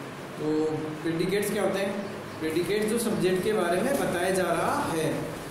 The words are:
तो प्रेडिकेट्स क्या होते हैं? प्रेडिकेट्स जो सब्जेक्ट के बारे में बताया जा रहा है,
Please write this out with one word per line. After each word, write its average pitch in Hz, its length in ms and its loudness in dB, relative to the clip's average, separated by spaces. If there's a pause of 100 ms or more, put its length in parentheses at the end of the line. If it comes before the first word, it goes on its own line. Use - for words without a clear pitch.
(400)
तो 156 240 2 (120)
प्रेडिकेट्स 165 760 -2
क्या 214 100 0
होते 190 160 2
हैं? 208 340 -2 (280)
प्रेडिकेट्स 180 460 0
जो 226 120 2
सब्जेक्ट 180 460 2
के 214 80 2
बारे 180 280 2
में - 200 2
बताया 180 300 0
जा 185 120 2
रहा 175 400 2
है, 160 380 0 (300)